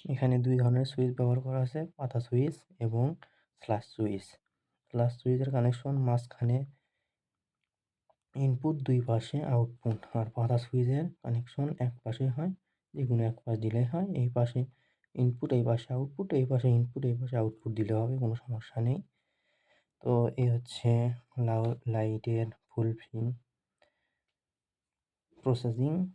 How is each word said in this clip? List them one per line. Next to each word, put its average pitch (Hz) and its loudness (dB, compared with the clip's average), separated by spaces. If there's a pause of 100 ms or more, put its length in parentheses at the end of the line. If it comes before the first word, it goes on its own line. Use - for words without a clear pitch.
এখানে 127 2
দুই 127 2
ধরনের 123 4
সুইচ 127 -2
ব্যবহার 123 2
করা 131 -4
আছে, 127 -4 (160)
পাতা 127 -4
সুইচ 123 0 (240)
এবং 117 0 (560)
স্ল্যাশ 107 -2
সুইচ। 101 -4 (600)
স্ল্যাশ 120 0
সুইচের 127 0
কানেকশন 123 2
মাঝখানে 123 0 (1800)
ইনপুট, 135 0
দুই 127 2
পাশে 117 -2
আউটপুট, 117 0 (140)
আর 113 -2
পাতা 120 0
সুইচের 127 0 (140)
কানেকশন 123 -4 (120)
এক 123 -2
পাশে 120 -4
হয়, 151 -2 (420)
যে 143 -4
কোনো 117 2
এক 113 0
পাশ 113 -4
দিলেই 113 0
হয়। 185 -2
এই 123 0
পাশে 120 0 (560)
ইনপুট, 123 0
এই 120 4
পাশে 120 0
আউটপুট, 139 -4
এই 131 2
পাশে 131 2
ইনপুট, 120 2
এই 120 0
পাশে 127 -4
আউটপুট 110 -2
দিলে 107 0
হবে, 117 0
কোনো 117 0
সমস্যা 117 -8
নেই। 131 0 (1040)
তো 123 0 (260)
এই 127 2
হচ্ছে 120 0 (480)
লাউ-, 117 0 (100)
লাইটের 113 0 (180)
ফুল 113 -2
ফিল 113 -6 (2250)
প্রসেসিং। 123 0 (220)